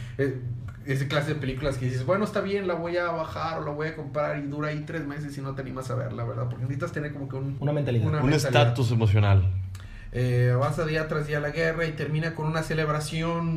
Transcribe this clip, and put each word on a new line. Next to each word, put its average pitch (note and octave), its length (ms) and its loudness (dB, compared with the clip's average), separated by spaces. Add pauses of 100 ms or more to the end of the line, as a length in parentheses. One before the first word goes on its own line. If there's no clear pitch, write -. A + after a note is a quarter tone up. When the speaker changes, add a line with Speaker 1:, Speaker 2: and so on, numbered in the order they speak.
(180)
Speaker 1:
eh, C3 220 0 (440)
esa C3+ 220 0
clase D3 280 0
de - 60 -4
películas C3 380 -2
que B2 60 -2
dices, B2+ 200 -2
"Bueno, G3 200 2
está G3+ 160 0
bien, G3 260 0
la F3 80 0
voy E3+ 220 -2
a F3 80 2
bajar D#3+ 560 -4
o D3+ 40 -6
la D3 60 -4
voy D3+ 160 -2
a D#3+ 80 -6
comprar", D3+ 440 -2
y C#3+ 100 -4
dura D3+ 220 -2
ahí D3+ 140 -4
tres D#3 220 -6
meses C#3+ 320 -8
y - 20 -6
no C3+ 140 -4
te C3+ 80 -6
animas B2+ 300 -8
a - 20 -2
verla, A#2 300 -4
¿verdad? A#2+ 240 -4
Porque A#2+ 160 -4
necesitas D3 260 -2
tener D3 220 -4
como C#3 160 -8
que C3+ 80 -8
un, C#3 240 -4
Speaker 2:
Una C#3+ 100 2
mentalidad. B2+ 380 2
Speaker 1:
una D3+ 120 2
Speaker 3:
Un C3 100 4
Speaker 1:
mentalidad. D3 320 6
Speaker 3:
estatus B2 280 4
emocional. G2+ 580 6 (680)
Speaker 1:
Eh, B2 380 4
avanza D3+ 320 2
día D#3 240 0
tras D3+ 180 0
día D3 140 0
la D3 100 -2
guerra D#3+ 360 0
y D3+ 60 -2
termina D#3 420 -2
con D#3 120 -4
una D#3+ 180 0
celebración D#3+ 920 0